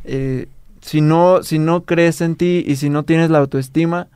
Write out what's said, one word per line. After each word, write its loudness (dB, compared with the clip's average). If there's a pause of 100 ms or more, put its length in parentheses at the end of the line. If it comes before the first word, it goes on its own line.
Eh, -6 (340)
si -2
no, 4
si -2
no 0
crees 0
en -2
ti 0
y -2
si -2
no -2
tienes 2
la 4
autoestima, -2